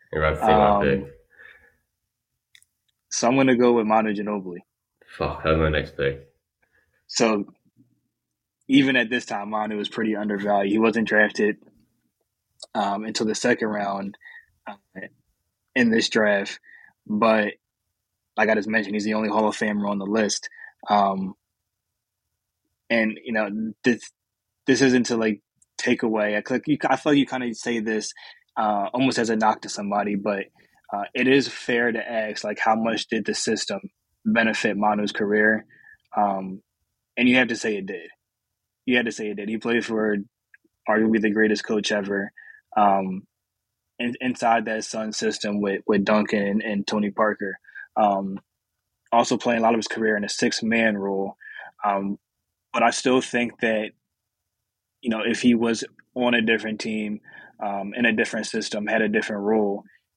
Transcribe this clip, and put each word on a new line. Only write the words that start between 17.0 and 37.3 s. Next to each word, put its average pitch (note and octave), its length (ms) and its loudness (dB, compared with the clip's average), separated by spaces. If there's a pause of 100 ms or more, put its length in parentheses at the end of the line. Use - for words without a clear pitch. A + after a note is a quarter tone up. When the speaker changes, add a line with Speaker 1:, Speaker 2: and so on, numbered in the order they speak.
Speaker 2:
But G#2+ 480 2 (800)
like A2 140 0
I A2 60 4
just G#2+ 140 -2
mentioned, G#2 260 -2
he's G#2 100 -4
the G#2+ 80 -2
only G#2+ 160 -2
Hall G#2+ 180 2
of G#2 100 -2
Famer G#2 340 -2
on G2+ 80 -2
the F#2+ 80 -6
list. G#2 420 0 (400)
Um, G2 460 2 (1500)
and, A2 340 0
you B2 100 -8
know, G#2+ 420 -4 (100)
this, A#2+ 260 0 (560)
this B2+ 140 4
isn't B2+ 260 6
to, A#2+ 120 0
like, A2 240 0 (340)
take - 260 0
away. G#2+ 340 0
I, G#2+ 120 -2
like, B2+ 180 -2
you, C#3+ 180 0
I C3+ 120 2
feel D3+ 160 2
like C#3+ 60 6
you C3+ 80 4
kinda B2 280 -6
say A#2 260 -4
this, G#2+ 340 -4 (420)
uh, G#2+ 380 0
almost B2+ 240 0
as A2+ 100 0
a A2+ 80 2
knock A2 260 2
to G#2 60 -12
somebody, G2+ 460 -2
but, G2 320 -4 (440)
uh, G2+ 220 -6
it B2 160 0
is C3+ 200 6
fair A#2+ 440 -2
to A2+ 180 -4
ask, A2 320 -6
like, G#2+ 160 -6
how A2 160 2
much A2+ 340 -2
did A2+ 180 -2
the G#2 80 -2
system G#2 460 -4 (440)
benefit A2 540 2
Manu's G#2 340 0
career? G#2+ 540 2 (500)
Um, G2 460 -2 (560)
and B2 100 4
you B2 80 6